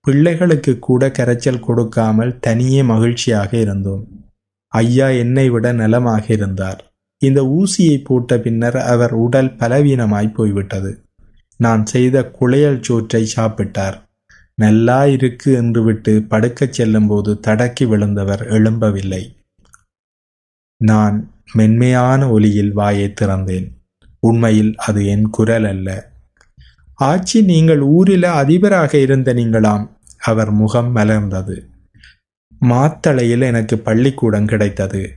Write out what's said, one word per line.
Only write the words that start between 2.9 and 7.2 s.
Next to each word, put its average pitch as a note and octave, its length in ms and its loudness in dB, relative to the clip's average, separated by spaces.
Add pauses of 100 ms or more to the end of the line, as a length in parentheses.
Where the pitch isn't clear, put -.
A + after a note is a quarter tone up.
இருந்தோம். G2 520 -4 (600)
ஐயா A#2+ 400 2
என்னை B2+ 420 0
விட A#2+ 220 0
நலமாக A2+ 560 0
இருந்தார். F#2+ 640 -4 (260)
இந்த C3+ 240 2